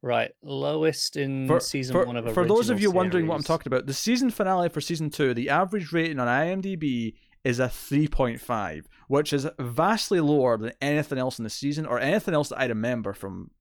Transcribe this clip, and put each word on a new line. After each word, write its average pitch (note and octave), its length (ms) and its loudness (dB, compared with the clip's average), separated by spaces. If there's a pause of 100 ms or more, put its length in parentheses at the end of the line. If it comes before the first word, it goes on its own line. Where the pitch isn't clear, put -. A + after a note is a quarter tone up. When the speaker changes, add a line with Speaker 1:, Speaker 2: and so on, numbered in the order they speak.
Speaker 1:
right, A#2+ 300 0 (120)
lowest D3 720 -2
in C3+ 320 -4
Speaker 2:
For, D#3+ 100 4
Speaker 1:
season C3 360 -4
Speaker 2:
for, F#3 120 4
Speaker 1:
one A#3+ 100 -4
of A#2 160 -2
Speaker 2:
for F3 140 2
those A3 240 4
of A#3 60 2
Speaker 1:
original G3 60 0
Speaker 2:
you G#3 100 4
wondering F3+ 340 2
what E3 80 0
I'm D#3 60 -4
Speaker 1:
series. C#3 80 -6
Speaker 2:
talking D#3+ 240 0
about, B2+ 140 0
the C3+ 80 -4
season B3 360 2
finale F#3 380 0
for D#3+ 120 -4
season D#3 300 -4
two, C3+ 240 2
the A#2+ 160 -2
average F3 420 0
rating E3 280 0
on B2 80 0
I C3+ 220 4
M F#3+ 100 -2
D F#3+ 160 -4
B B2 400 -2 (260)
is B2 160 0
a B2+ 100 2
three D3 380 0
point B2+ 340 0
five, F#2 460 -6 (220)
which D3 240 2
is C#3+ 160 0 (100)
vastly E3+ 640 2
lower C#3+ 360 4
than A2 240 -6
anything C#3+ 380 0
else B2+ 220 -4
in - 20 -6
the A2 80 -6
season D3 340 -4
or B2 140 -2
anything F3 340 0
else D3 180 2
that - 100 -6
I C3 60 2
remember A2+ 460 -2
from F#2 380 -10 (100)